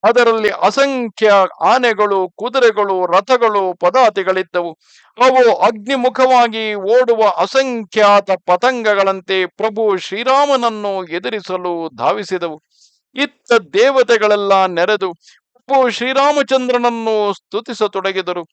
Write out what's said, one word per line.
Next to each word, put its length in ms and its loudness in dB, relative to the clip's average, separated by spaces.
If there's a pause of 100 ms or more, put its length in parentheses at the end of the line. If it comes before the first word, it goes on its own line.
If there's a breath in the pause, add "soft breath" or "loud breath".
ಅದರಲ್ಲಿ 460 2
ಅಸಂಖ್ಯ 800 0 (300)
ಆನೆಗಳು, 680 0
ಕುದುರೆಗಳು, 760 0
ರಥಗಳು, 680 2
ಪದಾತಿಗಳಿದ್ದವು. 1040 0 (400 soft breath)
ಅವು 400 4
ಅಗ್ನಿಮುಖವಾಗಿ 1160 0
ಓಡುವ 560 2
ಅಸಂಖ್ಯಾತ 1000 0
ಪತಂಗಗಳಂತೆ 1120 0
ಪ್ರಭು 520 -2
ಶ್ರೀರಾಮನನ್ನು 1040 -2
ಎದುರಿಸಲು 920 -6
ಧಾವಿಸಿದವು. 680 -4 (540 soft breath)
ಇತ್ತ 380 -4
ದೇವತೆಗಳೆಲ್ಲ 1120 2
ನೆರೆದು 480 -2 (400 soft breath)
ಪ್ರಭು 360 0
ಶ್ರೀರಾಮಚಂದ್ರನನ್ನು 1400 -2
ಸ್ತುತಿಸತೊಡಗಿದರು. 1200 -6